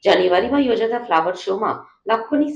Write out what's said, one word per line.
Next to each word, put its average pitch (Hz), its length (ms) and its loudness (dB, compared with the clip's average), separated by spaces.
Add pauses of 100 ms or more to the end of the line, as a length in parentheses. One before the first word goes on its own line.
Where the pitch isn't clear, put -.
જાન્યુઆરીમાં 196 640 2
યોજાતા 226 380 -2
ફ્લાવર 165 280 0 (120)
શોમાં 196 340 -4 (260)
લાખોની 285 500 -2